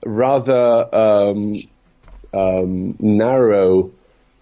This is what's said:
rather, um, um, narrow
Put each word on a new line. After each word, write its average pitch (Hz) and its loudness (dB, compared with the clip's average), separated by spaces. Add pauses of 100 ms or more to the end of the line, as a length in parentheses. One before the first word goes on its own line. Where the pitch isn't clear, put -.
rather, 123 0
um, 104 0 (720)
um, 92 -4
narrow 104 2 (520)